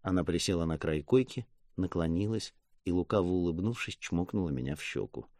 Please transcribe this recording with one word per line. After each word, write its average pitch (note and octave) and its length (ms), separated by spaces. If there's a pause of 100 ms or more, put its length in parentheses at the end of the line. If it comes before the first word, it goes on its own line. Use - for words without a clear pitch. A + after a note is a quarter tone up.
Она F2+ 220
присела E2+ 400
на D#2+ 140
край D#2 240
койки, B2+ 440 (300)
наклонилась F#2 760 (300)
и, F2 60
лукаво F2+ 380
улыбнувшись, F#2 680
чмокнула F2 520
меня C2+ 240
в - 80
щеку. - 580